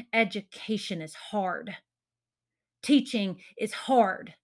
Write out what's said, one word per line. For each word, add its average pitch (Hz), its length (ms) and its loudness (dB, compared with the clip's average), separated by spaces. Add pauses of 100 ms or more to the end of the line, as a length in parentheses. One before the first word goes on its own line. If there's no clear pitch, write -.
(120)
education 202 880 -2
is 156 120 -12
hard. 185 640 -4 (1040)
Teaching 233 560 2 (180)
is 214 140 -4
hard. - 600 2 (100)